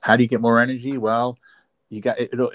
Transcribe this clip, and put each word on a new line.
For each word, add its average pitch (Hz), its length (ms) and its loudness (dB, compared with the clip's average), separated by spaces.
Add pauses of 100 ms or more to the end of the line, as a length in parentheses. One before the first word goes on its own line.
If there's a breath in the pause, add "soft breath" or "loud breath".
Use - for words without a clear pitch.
how 110 160 4
do 123 60 6
you 117 60 2
get 120 120 0
more 117 180 4
energy? 127 400 -2
Well, 117 400 -2 (520 soft breath)
you 107 100 -12
got, 113 180 -4
it, 120 140 -4
it, 123 80 -4 (140)